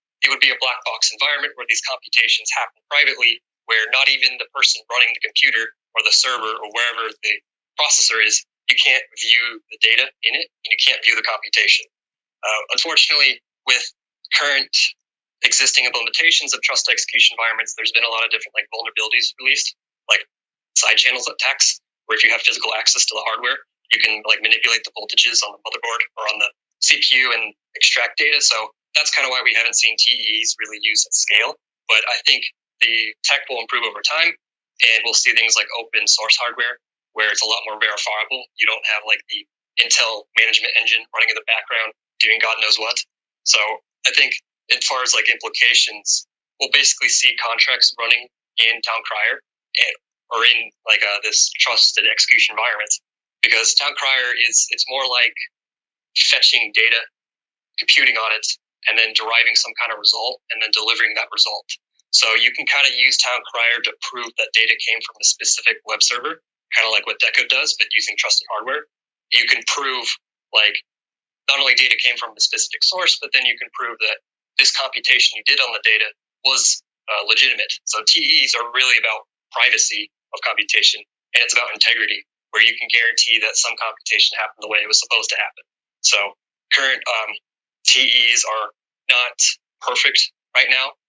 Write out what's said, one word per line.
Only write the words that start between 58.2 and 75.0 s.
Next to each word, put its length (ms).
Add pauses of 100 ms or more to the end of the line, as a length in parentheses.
it, 160 (400)
and 100
then 160
deriving 420
some 240
kind 120
of 80
result, 420 (100)
and 100
then 100
delivering 440
that 160
result. 360 (440)
So 240
you 160
can 140
kinda 300
use 220
Town 280
Crier 360
to 200
prove 360
that 160
data 220 (100)
came 160
from 200
a 40
specific 600
web 180
server, 380 (340)
kinda 140
like 160
what 140
Deco 280
does, 300
but 160
using 240
trusted 320
hardware. 360 (460)
You 140
can 220
prove, 380 (480)
like, 220 (760)
not 100
only 160
data 220
came 200
from 180
a 60
specific 420
source, 360
but 140
then 120
you 120
can 160
prove 260
that 220 (360)
this 180
computation 640